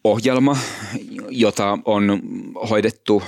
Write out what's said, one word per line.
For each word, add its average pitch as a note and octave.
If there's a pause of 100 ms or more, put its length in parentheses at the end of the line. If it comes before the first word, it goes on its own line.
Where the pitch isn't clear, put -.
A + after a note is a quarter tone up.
ohjelma, B2+ (720)
jota G#2
on G2+ (500)
hoidettu G#2+